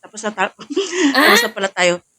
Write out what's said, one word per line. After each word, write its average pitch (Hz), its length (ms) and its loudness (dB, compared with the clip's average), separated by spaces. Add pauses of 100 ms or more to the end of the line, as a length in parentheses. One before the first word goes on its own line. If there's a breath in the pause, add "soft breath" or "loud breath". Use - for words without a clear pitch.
Tapos - 180 -18
na 214 140 -4
ta-, 196 180 -2 (320)
<laughs> 339 320 0
tapos 349 240 4
na 330 160 -4
pala 196 160 -2
tayo. 175 320 0 (140)